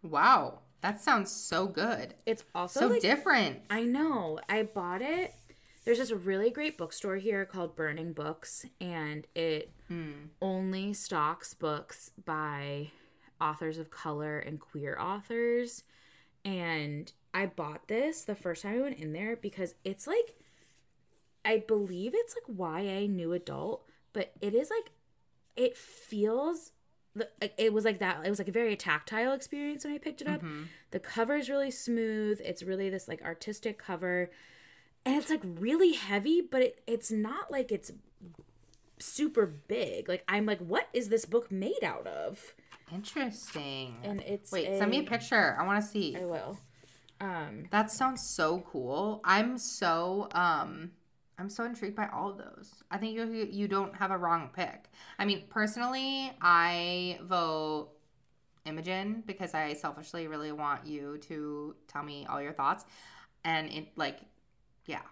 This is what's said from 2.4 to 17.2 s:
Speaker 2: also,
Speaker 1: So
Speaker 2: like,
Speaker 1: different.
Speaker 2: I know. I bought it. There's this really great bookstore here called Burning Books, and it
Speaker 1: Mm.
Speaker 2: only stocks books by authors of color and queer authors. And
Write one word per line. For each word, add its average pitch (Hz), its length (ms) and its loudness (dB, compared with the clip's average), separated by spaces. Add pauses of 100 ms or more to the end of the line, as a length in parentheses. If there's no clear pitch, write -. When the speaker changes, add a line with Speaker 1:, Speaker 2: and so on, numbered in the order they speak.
Speaker 2:
also, 180 260 -2
Speaker 1:
So 247 60 6
Speaker 2:
like, 480 140 6
Speaker 1:
different. 233 580 4 (100)
Speaker 2:
I 226 140 2
know. 240 560 2 (100)
I 214 140 4
bought 190 380 -2
it. 339 320 -2 (500)
There's 233 160 6
this 254 120 0
really 196 380 2
great 302 280 -2
bookstore 190 400 -4
here 196 280 0
called 180 300 -6
Burning 160 380 -2
Books, 156 520 -6 (140)
and 156 560 -6
it 160 360 -2 (180)
Speaker 1:
Mm. 156 400 -8 (120)
Speaker 2:
only 190 520 0
stocks 160 600 -2
books - 580 -4 (120)
by 147 680 -4 (480)
authors 156 380 0
of 156 120 -8
color 151 500 -4
and 151 200 -8
queer 143 400 -6
authors. 233 840 0 (600)
And 160 680 -2 (220)